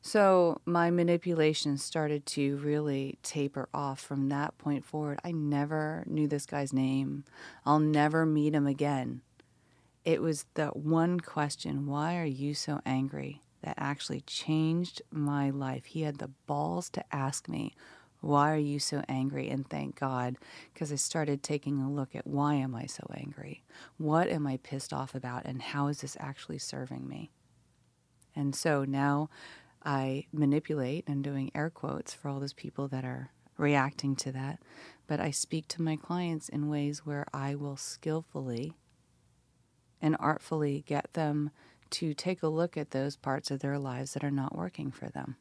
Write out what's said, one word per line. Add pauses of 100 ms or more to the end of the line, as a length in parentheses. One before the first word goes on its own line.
So
my
manipulation
started
to
really
taper
off
from
that
point
forward.
I
never
knew
this
guy's
name. (400)
I'll
never
meet
him
again. (840)
It
was
the
one
question,
"Why
are
you
so
angry?" (220)
that
actually
changed
my
life.
He
had
the (160)
balls
to
ask
me, (480)
"Why
are
you
so
angry?"
And
thank
God, (380)
'cause
I
started
taking
a
look
at,
"Why
am
I
so
angry? (340)
What
am
I
pissed
off
about?
And
how
is
this
actually
serving
me?" (1040)
And
so
now (560)
I
manipulate,
and
doing
air
quotes
for
all
those
people
that
are (260)
reacting
to
that, (460)
but
I
speak
to
my
clients
in
ways
where
I
will
skillfully (1300)
and
artfully
get
them (400)
to
take
a
look
at
those
parts
of
their
lives
that
are
not
working
for
them.